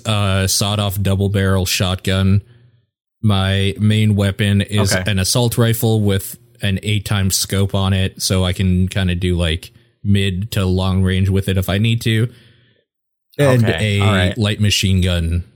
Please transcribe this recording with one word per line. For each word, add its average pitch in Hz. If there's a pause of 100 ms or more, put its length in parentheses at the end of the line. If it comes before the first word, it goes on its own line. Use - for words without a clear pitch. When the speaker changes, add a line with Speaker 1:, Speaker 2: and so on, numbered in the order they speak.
Speaker 1:
a 101
sawed-off 101
double-barrel 95
shotgun. 95 (800)
My 98
main 107
weapon 101
is 101
Speaker 2:
Okay. 92
Speaker 1:
an 98
assault 117
rifle 113
with 98 (240)
an 98
eight 104
times 95
scope 98
on 95
it, 95
so 92
I 90
can 92
kinda 92
do, 87
like, 85 (320)
mid 98
to 98
long 92
range 95
with 95
it 95
if 92
I 92
need 113
to. 113 (1080)
And 131
Speaker 2:
Okay, 104
Speaker 1:
a -
Speaker 2:
all 104
right. 92
Speaker 1:
light 104
machine 95
gun 85 (120)